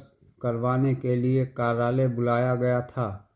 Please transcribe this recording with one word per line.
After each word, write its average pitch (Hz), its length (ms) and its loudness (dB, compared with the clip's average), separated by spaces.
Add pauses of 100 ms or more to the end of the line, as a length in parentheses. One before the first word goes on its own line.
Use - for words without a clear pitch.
(420)
करवाने 123 540 0
के 127 200 -2
लिए 127 300 2
कार्यालय 120 640 0
बुलाया 120 480 0
गया 123 260 0
था। 110 540 -8